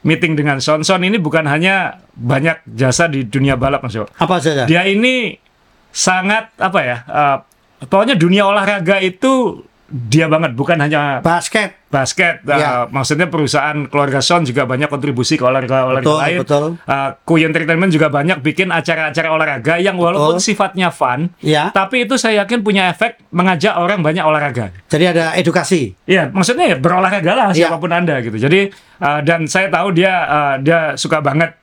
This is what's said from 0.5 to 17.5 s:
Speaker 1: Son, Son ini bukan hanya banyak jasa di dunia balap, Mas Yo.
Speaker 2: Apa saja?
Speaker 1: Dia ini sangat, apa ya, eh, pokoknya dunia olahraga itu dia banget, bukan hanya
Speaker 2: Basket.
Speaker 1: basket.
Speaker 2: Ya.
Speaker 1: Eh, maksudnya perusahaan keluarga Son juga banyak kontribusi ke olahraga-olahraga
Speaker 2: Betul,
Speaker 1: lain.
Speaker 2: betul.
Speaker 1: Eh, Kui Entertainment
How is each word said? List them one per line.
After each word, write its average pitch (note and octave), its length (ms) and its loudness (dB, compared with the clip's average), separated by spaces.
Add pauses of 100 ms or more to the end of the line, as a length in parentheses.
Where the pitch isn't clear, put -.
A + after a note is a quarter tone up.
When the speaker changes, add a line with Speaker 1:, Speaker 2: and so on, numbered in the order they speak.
Speaker 1:
Son, D3+ 220 0
Son F3+ 220 0
ini G3+ 160 0
bukan D#3 260 0
hanya E3+ 540 0 (140)
banyak C3+ 560 -2
jasa B2+ 380 0
di C3+ 180 -2
dunia C3+ 300 0
balap, C3+ 280 -2
Mas A#2+ 100 -8
Yo. G#2+ 220 -6
Speaker 2:
Apa F3 240 0
saja? C#3+ 260 0
Speaker 1:
Dia E3+ 220 2
ini A3+ 480 0 (560)
sangat, F#3+ 640 -2
apa F#3+ 260 -2
ya, B2 220 -2
eh, C#3+ 340 0 (460)
pokoknya G#3 320 2
dunia F#3+ 320 4
olahraga G3 520 0
itu A3+ 640 0 (300)
dia C#3 380 0
banget, D#3 260 0
bukan D3 240 0
hanya D3 400 0
Speaker 2:
Basket. F3 680 -2
Speaker 1:
basket. C#3+ 560 0
Speaker 2:
Ya. C#3+ 100 0
Speaker 1:
Eh, C#3 340 0
maksudnya C#3+ 380 -2
perusahaan D3+ 480 0 (100)
keluarga C#3 360 0
Son F3 240 2
juga B2+ 180 -2
banyak C3 240 -2
kontribusi C#3 480 -2
ke C#3 80 -2
olahraga-olahraga C3 560 0
Speaker 2:
Betul, D3+ 220 2
Speaker 1:
lain. E3 180 -2
Speaker 2:
betul. D3 260 0 (140)
Speaker 1:
Eh, C#3 320 -4 (100)
Kui E3 220 2
Entertainment E3 480 0